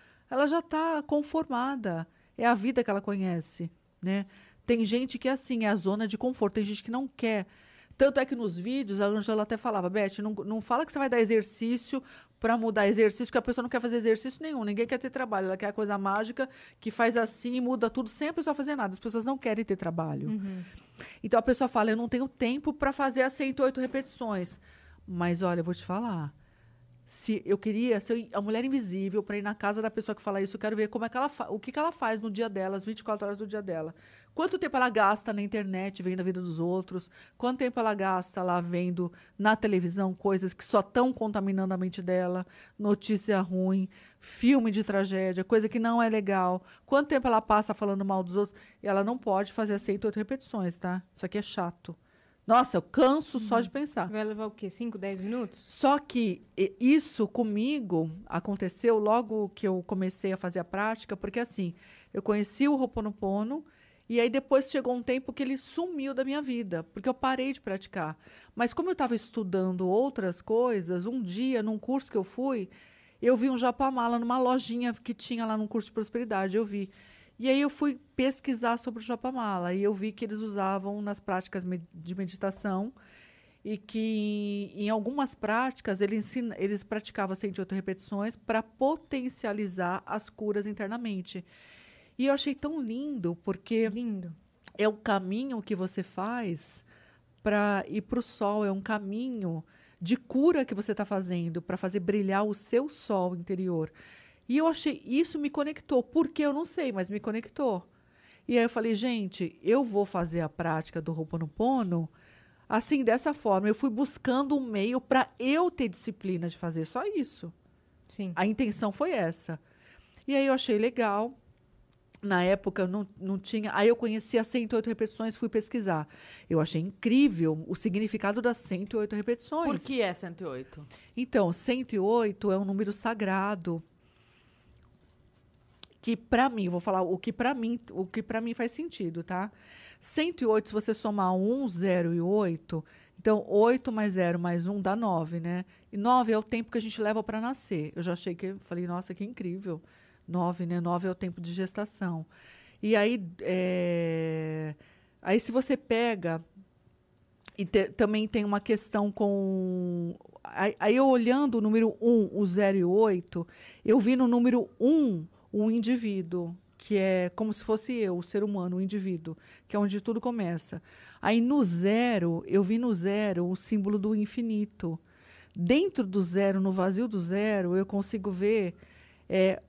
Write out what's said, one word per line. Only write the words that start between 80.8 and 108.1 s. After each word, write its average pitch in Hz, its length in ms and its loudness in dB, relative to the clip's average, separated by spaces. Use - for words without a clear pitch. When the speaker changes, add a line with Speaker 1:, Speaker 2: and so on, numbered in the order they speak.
Speaker 1:
nas 202 180 -6
práticas 185 440 -4
me-, 180 180 -4
de 170 220 -12
meditação 190 800 -4
e - 140 -4
que 208 960 -2
em 202 140 -2
algumas 247 440 -2
práticas 220 680 -2
ele 202 160 2
ensina, 226 420 -4
eles 196 240 -2
praticavam 202 520 -4
cento 196 220 -6
e 196 40 -4
oito 185 120 -6
repetições 196 600 -4
pra 226 260 -2
potencializar 220 1400 -2
as - 240 -6
curas 208 360 -4
internamente. 208 800 -6
E 254 100 2
eu 277 60 6
achei 277 200 0
tão 294 280 -6
lindo, 233 640 -4
porque 220 460 0
Speaker 2:
Lindo. 202 420 -6
Speaker 1:
é 208 100 4
o 214 60 2
caminho 214 680 -2
que 202 140 -4
você 185 280 -4
faz 196 800 -6
pra 208 460 2
ir 202 140 -2
pro 240 200 -2
sol, 208 440 0
é 196 60 2
um 196 100 -2
caminho 208 800 -4
de 185 160 0
cura 285 500 4
que 254 100 -4
você 208 180 -2
tá 202 120 -2
fazendo 175 560 -2
pra 180 160 -4
fazer 190 220 -2
brilhar 196 460 2
o 208 80 0
seu 247 360 0
sol 185 460 -2
interior. 175 560 -2
E 247 80 4
eu 320 100 6
achei, 311 380 0
isso 302 340 0
me 285 100 0
conectou. 285 540 0
Por 320 240 2
que - 140 -4
eu 294 100 4
não 294 140 -2
sei, 311 260 -4
mas 190 180 -2
me 208 100 -4
conectou. 220 680 -2